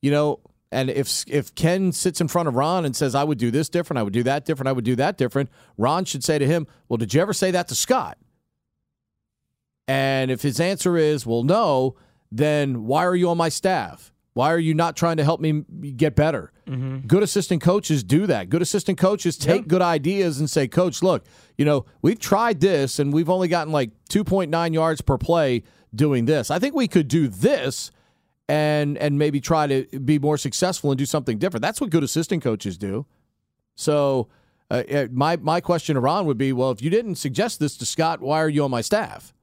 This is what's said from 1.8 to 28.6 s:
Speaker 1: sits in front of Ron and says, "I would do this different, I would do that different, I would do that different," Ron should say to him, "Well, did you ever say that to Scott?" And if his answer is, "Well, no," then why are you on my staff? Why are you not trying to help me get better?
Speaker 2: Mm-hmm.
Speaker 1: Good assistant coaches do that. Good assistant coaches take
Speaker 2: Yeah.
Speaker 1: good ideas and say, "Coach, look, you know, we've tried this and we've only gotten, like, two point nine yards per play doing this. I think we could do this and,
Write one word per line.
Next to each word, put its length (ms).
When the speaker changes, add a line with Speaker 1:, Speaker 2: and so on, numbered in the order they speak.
Speaker 1:
sits 300
in 60
front 200
of 80
Ron 300
and 100
says, 180
"I 100
would 140
do 140
this 160
different, 300
I 40
would 120
do 100
that 220
different, 220
I 40
would 140
do 100
that 220
different," 320
Ron 280
should 180
say 140
to 80
him, 200
"Well, 80
did 180
you 60
ever 140
say 180
that 160
to 80
Scott?" 420
And 420
if 120
his 180
answer 360
is, 300
"Well, 160
no," 540
then 560
why 180
are 120
you 120
on 80
my 140
staff? 600
Why 160
are 80
you 140
not 240
trying 220
to 60
help 180
me 180
get 220
better? 360
Speaker 2:
Mm-hmm. 400
Speaker 1:
Good 160
assistant 380
coaches 420
do 260
that. 200
Good 140
assistant 340
coaches 400
take 260
Speaker 2:
Yeah. 60
Speaker 1:
good 140
ideas 580
and 80
say, 200
"Coach, 340
look, 240
you 80
know, 180
we've 180
tried 420
this 380
and 140
we've 160
only 200
gotten, 240
like, 180
two 160
point 260
nine 220
yards 300
per 160
play 460
doing 300
this. 260
I 80
think 160
we 140
could 200
do 200
this 600
and, 500